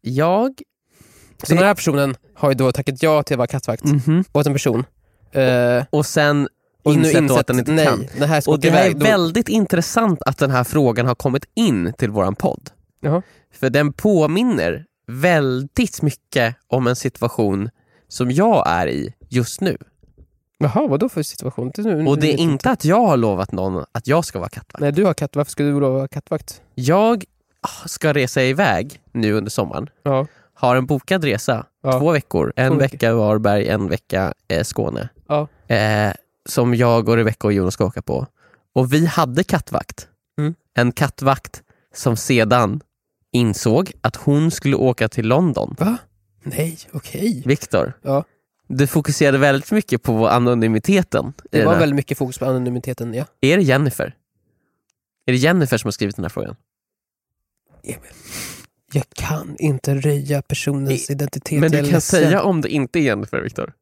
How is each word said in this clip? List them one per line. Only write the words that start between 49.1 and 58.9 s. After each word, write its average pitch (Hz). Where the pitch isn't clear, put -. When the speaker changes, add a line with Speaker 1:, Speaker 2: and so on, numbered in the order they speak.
Speaker 1:
väldigt 139
mycket 208
på 113
anonymiteten 120
i 143
Speaker 2:
Det -
Speaker 1:
den -
Speaker 2:
var 208
Speaker 1:
här. 175
Speaker 2:
väldigt 147
mycket 139
fokus 127
på 127
anonymiteten, 123
ja. 127
Speaker 1:
Är 147
det 196
Jennifer? 139
Är 127
det 127
Jennifer 147
som -
har 101
skrivit 104
den 95
här 82
frågan? -
Speaker 2:
Emil, -